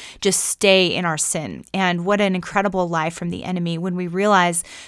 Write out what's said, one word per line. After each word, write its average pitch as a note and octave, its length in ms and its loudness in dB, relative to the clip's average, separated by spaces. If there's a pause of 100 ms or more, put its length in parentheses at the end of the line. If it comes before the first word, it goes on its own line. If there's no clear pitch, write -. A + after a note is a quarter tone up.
(200)
just F#3+ 200 2
stay F#3+ 460 4
in D#3+ 180 -2
our D#3+ 140 -2
sin. A#2+ 460 -6 (100)
And F3+ 300 0
what G3+ 160 2
an G3 160 2
incredible F#3 520 0
lie E3 220 0
from E3+ 200 -6
the B2+ 120 -8
enemy E3+ 360 -4
when F3 180 -4
we F3+ 100 -4
realize F3+ 560 2 (260)